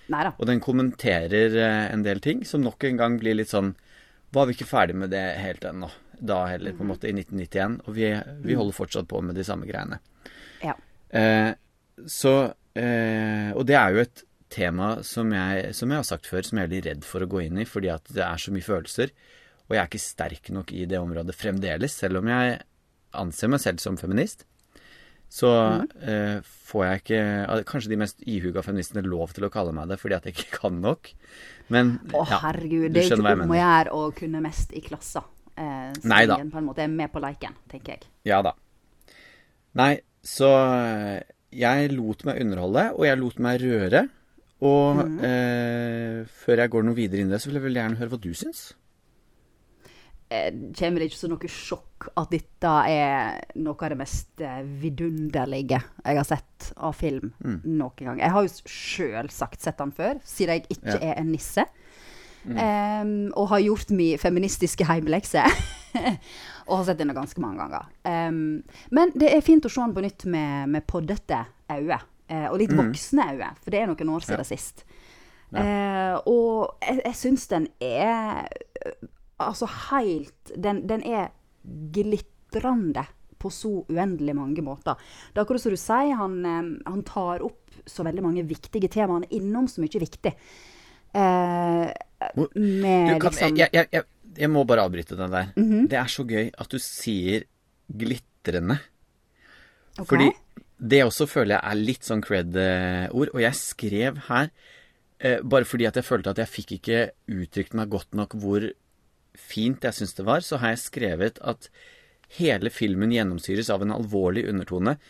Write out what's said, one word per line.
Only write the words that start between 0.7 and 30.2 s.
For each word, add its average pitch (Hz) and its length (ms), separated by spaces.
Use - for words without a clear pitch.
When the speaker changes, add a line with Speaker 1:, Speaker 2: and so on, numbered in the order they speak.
Speaker 2:
eh, 107 320
en 107 140
del 101 180
ting 214 240
som 147 160
nok 120 240
en 127 140
gang 117 180
blir 110 160
litt 110 160
sånn, 98 220
var 139 160
vi 123 80
ikke - 140
ferdig 92 260
med 95 160
det 95 120
helt 95 260
ennå? 90 220
Da 95 260
heller, 90 300
på 95 80
en - 20
Speaker 1:
Mhm. 98 60
Speaker 2:
måte, 110 160
i 101 80
nitten 95 240
nittién, 98 460
og 107 80
vi, 107 180
vi - 80
Speaker 1:
Mhm. 131 80
Speaker 2:
holder 101 160
fortsatt - 320
på 98 140
med 87 120
de 95 80
samme 98 240
greiene. - 300
Speaker 1:
Ja. 151 100
Speaker 2:
Eh, 110 440
så, 135 480
eh, 110 800
og 127 100
det 139 100
er 104 160
jo 104 140
et - 180
tema 98 540
som 113 300
jeg, 98 420
som 120 160
jeg 151 80
har - 80
sagt - 180
før, 92 200
som 110 120
jeg 90 120
er - 20
litt 90 140
redd 76 180
for - 160
å 92 80
gå 92 180
inn 87 140
i, 113 80
fordi 95 240
at 80 160
det 92 160
er 87 160
så - 160
mye 90 80
følelser, 107 480
og 110 80
jeg 101 80
er 87 80
ikke 107 80
sterk - 560
nok 92 160
i 90 140
det 92 120
området 85 380
fremdeles, 95 560
selv 92 280
om 107 120
jeg 123 300
anser 95 360
meg 139 100
selv 90 240
som 98 160
feminist. 104 460
Så, - 220
Speaker 1:
Mhm. 113 360
Speaker 2:
eh, 104 320
får - 460
jeg 95 180
ikke, 104 460
ah, 110 140
kanskje 110 260
de 107 80
mest 104 280
ihuga 90 380
feministene 98 400
lov 85 300
til 101 100
å 101 80
kalle 92 220
meg 80 160
det, 95 100
fordi 101 160
at 85 80